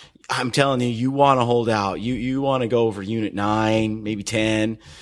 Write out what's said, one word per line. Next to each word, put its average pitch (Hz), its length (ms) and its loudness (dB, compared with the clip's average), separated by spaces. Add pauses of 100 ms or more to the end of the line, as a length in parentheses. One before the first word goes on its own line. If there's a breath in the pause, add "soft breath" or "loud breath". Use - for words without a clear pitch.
(300 loud breath)
I'm 127 220 -2
telling 139 300 2
you, 123 60 0
you 120 240 -2
wanna 139 340 4
hold 120 240 2
out. 98 300 0
You, 117 140 -4
you 127 280 -4
wanna 131 260 0
go 117 200 2
over 101 140 -4
unit 107 320 -4
nine, 110 680 0
maybe 104 200 -6
ten." 110 540 -2 (240 loud breath)